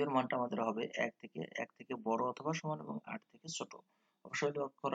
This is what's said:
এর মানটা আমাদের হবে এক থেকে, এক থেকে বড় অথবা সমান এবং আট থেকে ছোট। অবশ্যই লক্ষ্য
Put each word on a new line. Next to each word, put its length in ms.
এর 120
মানটা 240
আমাদের 280
হবে 140
এক 60
থেকে, 180
এক 160
থেকে 140
বড় 140
অথবা 280
সমান 240
এবং 120
আট 80
থেকে 240
ছোট। 160
অবশ্যই 280
লক্ষ্য 320